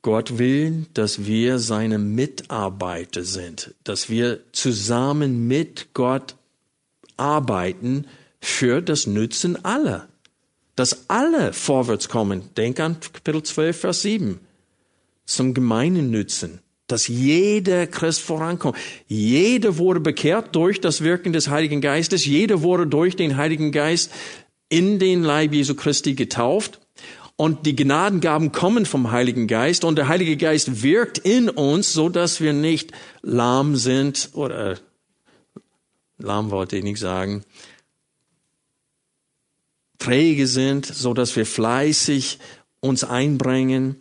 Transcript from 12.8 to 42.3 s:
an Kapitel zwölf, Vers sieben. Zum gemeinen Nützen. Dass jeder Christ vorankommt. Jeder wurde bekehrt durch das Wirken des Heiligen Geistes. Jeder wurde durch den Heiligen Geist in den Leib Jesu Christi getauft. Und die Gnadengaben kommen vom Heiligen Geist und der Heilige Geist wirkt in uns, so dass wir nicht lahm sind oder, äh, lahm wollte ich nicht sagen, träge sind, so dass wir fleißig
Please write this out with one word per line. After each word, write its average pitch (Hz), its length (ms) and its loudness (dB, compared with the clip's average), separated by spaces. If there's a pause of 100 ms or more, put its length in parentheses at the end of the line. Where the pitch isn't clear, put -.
an 160 200 -2
Kapitel - 420 -4
zwölf, 165 380 -2
Vers 180 200 -2
sieben. 196 400 -2 (880)
Zum 127 260 0
gemeinen 127 580 2
Nützen. 98 500 -4 (260)
Dass - 220 -2
jeder 175 760 2
Christ 165 340 -2
vorankommt. 160 560 -4 (320)
Jeder 165 680 2
wurde 175 220 2
bekehrt 160 540 0
durch 185 280 2
das 160 180 0
Wirken 175 320 0
des 156 160 0
Heiligen 147 320 0
Geistes. 160 460 0
Jeder 180 340 2
wurde 175 260 2
durch 165 300 2
den 147 220 0
Heiligen 156 340 0
Geist 156 400 0 (560)
in 190 300 4
den 185 240 4
Leib 151 320 2
Jesu 143 200 2
Christi 143 380 0
getauft. 135 680 -2 (560)
Und 156 300 0
die 147 80 2
Gnadengaben 156 760 2
kommen 208 340 2
vom 127 240 0
Heiligen 120 380 0
Geist 131 360 2
und 160 120 2
der 143 100 2
Heilige 160 300 2
Geist 151 460 0
wirkt 190 360 2
in 233 300 4
uns, 151 440 2
so 160 160 2
dass 175 320 0
wir 151 120 2
nicht 156 400 0 (300)
lahm 123 520 2
sind 135 600 0
oder, 113 380 -4
äh, 90 40 -6 (1400)
lahm 104 320 -4
wollte 95 260 -4
ich 95 80 -4
nicht 101 160 -6
sagen, 95 440 -4 (2500)
träge 139 480 2
sind, 135 400 0
so 123 260 -4
dass 123 220 -2
wir 113 120 0
fleißig 135 920 0 (420)